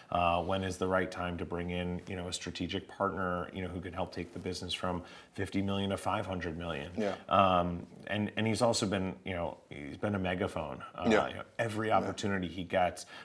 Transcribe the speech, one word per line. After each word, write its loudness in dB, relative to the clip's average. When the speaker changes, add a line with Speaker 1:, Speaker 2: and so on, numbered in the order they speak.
Speaker 1:
Uh, 4
when 0
is -2
the 0
right 4
time -4
to -2
bring -4
in, -2
you -4
know, -4
a -6
strategic -4
partner, 0
you -4
know, -2
who -6
can -8
help -4
take -6
the -10
business -4
from -2
fifty 0
million 2
to 0
five 0
hundred -4
million? -4
Speaker 2:
Yeah. 0
Speaker 1:
Um, 6
and, 0
and 2
he's 2
also 4
been, 0
you -4
know, -2
he's -10
been 0
a 2
megaphone. 0
Uh, -4
Speaker 2:
Yeah. 6
Speaker 1:
you -6
know, -8
every 0
Speaker 2:
Yeah. 6
Speaker 1:
opportunity 0
he -6
gets, 2